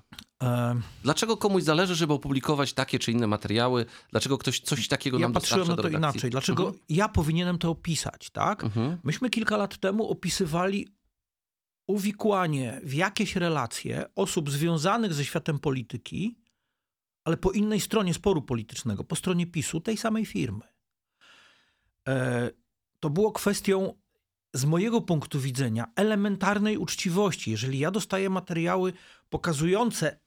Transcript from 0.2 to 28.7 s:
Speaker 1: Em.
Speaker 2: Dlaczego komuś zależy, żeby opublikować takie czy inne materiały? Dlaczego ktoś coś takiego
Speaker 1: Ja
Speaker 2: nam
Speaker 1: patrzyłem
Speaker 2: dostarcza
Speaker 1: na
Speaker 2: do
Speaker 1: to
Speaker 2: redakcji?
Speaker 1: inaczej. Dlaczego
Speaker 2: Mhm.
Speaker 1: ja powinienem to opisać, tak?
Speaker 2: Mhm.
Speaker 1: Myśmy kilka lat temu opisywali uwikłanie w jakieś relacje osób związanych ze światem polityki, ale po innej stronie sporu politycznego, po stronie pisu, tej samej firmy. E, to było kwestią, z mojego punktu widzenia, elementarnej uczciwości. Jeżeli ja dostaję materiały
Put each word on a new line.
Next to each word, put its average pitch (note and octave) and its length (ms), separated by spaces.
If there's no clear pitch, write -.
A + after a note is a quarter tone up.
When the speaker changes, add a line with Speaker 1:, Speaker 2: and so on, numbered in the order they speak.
Speaker 1:
Em. A#2+ 400
Speaker 2:
Dlaczego G#3+ 340
komuś F#3+ 260
zależy, E3+ 320
żeby D#3 180
opublikować C#3 600
takie C3 260
czy - 120
inne A#2 160
materiały? A2+ 580
Dlaczego C3 260
ktoś - 220
coś D3 280
takiego C3 320
Speaker 1:
Ja - 60
Speaker 2:
nam A#2+ 80
Speaker 1:
patrzyłem - 260
Speaker 2:
dostarcza E3+ 120
Speaker 1:
na E3+ 40
Speaker 2:
do - 60
Speaker 1:
to F3+ 140
Speaker 2:
redakcji? D#3 220
Speaker 1:
inaczej. B2+ 140
Dlaczego C#3 320
Speaker 2:
Mhm. F#3+ 260
Speaker 1:
ja G3 200
powinienem F3 480
to E3+ 120
opisać, - 600
tak? - 340
Speaker 2:
Mhm. A#2 400
Speaker 1:
Myśmy G#3+ 260
kilka G#3+ 280
lat G3+ 200
temu G3 320
opisywali F3+ 760
uwikłanie F#3 960
w C#3 100
jakieś F#3+ 420
relacje C#3 720
osób F3 360
związanych E3+ 640
ze C#3+ 120
światem D#3 340
polityki, D3 760
ale D#3+ 140
po F#3 140
innej G#3+ 280
stronie F#3+ 340
sporu F#3 280
politycznego, A2+ 600
po - 120
stronie F3 320
pisu, E3 340
tej A3 160
samej A3 280
firmy. A2+ 400
E, B2+ 420
to D#3 100
było G#3 220
kwestią, G3 600
z C3 120
mojego G3 360
punktu D3+ 380
widzenia, B2 560
elementarnej G#3 840
uczciwości. F3 760
Jeżeli C3 280
ja D#3 120
dostaję G3 380
materiały F3+ 640